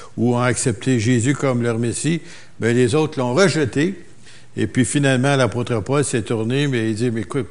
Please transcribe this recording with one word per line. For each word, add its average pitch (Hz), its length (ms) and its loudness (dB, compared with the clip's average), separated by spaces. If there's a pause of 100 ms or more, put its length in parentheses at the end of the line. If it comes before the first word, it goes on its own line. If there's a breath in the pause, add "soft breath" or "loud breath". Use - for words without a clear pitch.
(160 loud breath)
ou 117 180 2
ont 120 60 2
accepté 123 580 0
Jésus 120 360 2
comme 127 280 0
leur 117 160 0
Messie. 120 420 -2 (380 loud breath)
Mais 113 160 2
les 123 220 4
autres 156 220 0
l'ont 123 160 -2
rejeté. 156 680 2 (540 soft breath)
Et 107 100 0
puis 123 180 2
finalement, 139 520 2
l'apôtre 120 440 0
Paul 135 240 0
s'est 120 180 -2
tourné, 123 440 0
mais 117 240 0
il 110 40 0
dit, « 117 180 0
Mais 113 100 -2
écoute, 113 280 -6